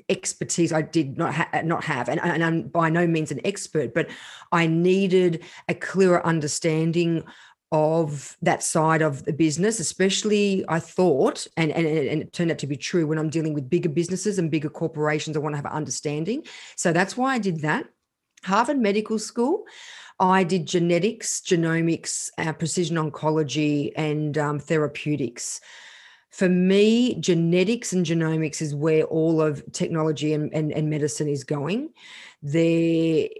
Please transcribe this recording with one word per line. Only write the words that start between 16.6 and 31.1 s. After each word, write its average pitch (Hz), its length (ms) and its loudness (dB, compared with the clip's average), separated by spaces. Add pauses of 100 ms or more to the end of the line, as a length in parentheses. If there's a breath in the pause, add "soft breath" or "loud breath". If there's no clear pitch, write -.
So 175 160 0
that's 185 240 0
why 262 160 0
I 254 60 0
did 180 240 -2
that. 156 240 -2 (580)
Harvard 240 340 2
Medical 214 400 0
School, 262 460 -2 (560 loud breath)
I 190 240 4
did 165 220 0
genetics, 175 760 0
genomics, 165 960 0
uh, 160 160 -2
precision 165 460 -2
oncology, 151 1000 0
and, 151 400 -2
um, 147 220 -2
therapeutics. 147 1040 -4 (680 loud breath)
For 185 220 0
me, 208 680 4
genetics 180 760 2
and 185 100 2
genomics 160 560 0
is 147 140 -4
where 156 300 2
all 160 360 2
of 151 220 0 (100)
technology 156 600 0
and, 151 180 -2
and, 151 200 -2
and 151 180 -2
medicine 151 380 -2